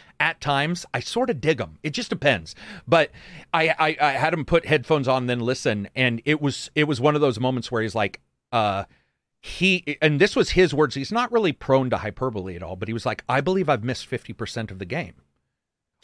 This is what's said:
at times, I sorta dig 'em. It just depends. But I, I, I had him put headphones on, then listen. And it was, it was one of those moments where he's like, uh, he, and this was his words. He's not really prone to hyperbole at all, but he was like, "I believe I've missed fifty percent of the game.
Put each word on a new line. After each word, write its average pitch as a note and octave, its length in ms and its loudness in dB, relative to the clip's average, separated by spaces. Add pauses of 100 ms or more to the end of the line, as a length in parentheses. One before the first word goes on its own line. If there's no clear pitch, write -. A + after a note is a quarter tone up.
(200)
at D#3+ 220 0
times, D3 500 -2
I B2 100 -4
sorta A#3 340 -2
dig C#3 260 0
'em. D#2+ 220 -12
It D#3 80 -6
just A#3 180 -6
depends. G#2+ 460 0 (320)
But D#3 240 4 (420)
I, D#3+ 240 2
I, D#3 240 0
I C#3+ 120 4
had D3 200 0
him D#3+ 100 0
put E3 220 2
headphones C#3+ 420 2
on, B2+ 200 2
then B2 140 0
listen. A2+ 540 -2
And B2 300 0
it D3 160 0
was, C#3+ 320 -2
it D3+ 120 2
was D3 140 0
one D3 140 4
of D3 80 0
those B2+ 180 2
moments B2+ 320 -2
where A2+ 120 0
he's G#2 100 -4
like, G#2 280 -2 (300)
uh, G2+ 340 0 (560)
he, F3+ 600 -2
and D3+ 180 4
this G3 160 4
was A3+ 160 2
his F3 220 4
words. D3 220 2
He's C3+ 160 -6
not A#3 200 0
really A3 200 2
prone C3+ 400 2
to A2 60 2
hyperbole G#2 580 -6
at E2+ 80 -12
all, F2 120 -8
but G2 120 -8
he A2 60 -4
was A#2 120 -4
like, A2 240 -4
"I B2+ 100 2
believe F3 300 2
I've B2 140 2
missed B2 240 -6
fifty - 260 -8
percent A2 380 -8
of F#2 80 -12
the G2 60 -10
game. A2 280 -8 (920)